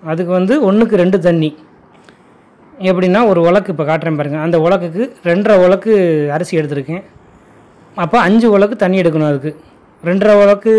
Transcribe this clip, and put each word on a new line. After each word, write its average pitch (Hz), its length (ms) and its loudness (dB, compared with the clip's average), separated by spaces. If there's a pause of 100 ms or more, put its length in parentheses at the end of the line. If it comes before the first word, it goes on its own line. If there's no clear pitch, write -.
(100)
அதுக்கு 175 260 -4
வந்து 190 180 0 (140)
ஒண்ணுக்கு 214 320 0
ரெண்டு 185 260 2
தண்ணி. 165 240 0 (1400)
எப்படின்னா, 185 300 0 (100)
ஒரு 170 180 2
உலக்கு 196 240 0
இப்போ 151 160 -6
காட்டுறேன் 160 300 -4
பாருங்கள், 147 260 -6
அந்த 170 120 -2 (100)
உலக்குக்கு 175 360 -4 (260)
ரெண்டரை 202 360 2
உலக்கு 190 280 0 (440)
அரிசி 175 240 -4
எடுத்திருக்கேன், 147 420 -8 (1000)
அப்போ 165 120 -2 (120)
அஞ்சு 226 280 4
உலக்கு 208 280 0
தண்ணி 185 180 0
எடுக்கணும். 156 300 0
அதுக்கு 143 200 -6 (560)
ரெண்டரை 196 360 2
உலக்கு 202 340 2